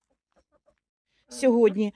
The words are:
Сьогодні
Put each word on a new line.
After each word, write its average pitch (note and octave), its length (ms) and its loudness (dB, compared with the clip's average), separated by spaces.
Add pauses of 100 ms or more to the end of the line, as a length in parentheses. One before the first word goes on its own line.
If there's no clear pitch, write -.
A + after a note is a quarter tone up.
(1300)
Сьогодні A3+ 680 0